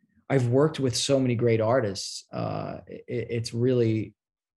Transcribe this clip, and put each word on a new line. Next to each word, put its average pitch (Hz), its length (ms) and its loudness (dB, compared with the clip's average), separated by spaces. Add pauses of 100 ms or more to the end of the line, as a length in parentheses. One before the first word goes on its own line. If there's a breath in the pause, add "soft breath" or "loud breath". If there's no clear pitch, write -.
(300)
I've 131 180 2
worked 143 320 2
with 127 160 0
so 135 240 2
many 123 140 2
great 113 260 4
artists. 110 720 -2
Uh, 104 540 -6
it, 90 220 -16
it's 117 440 -4
really, 117 640 0 (420)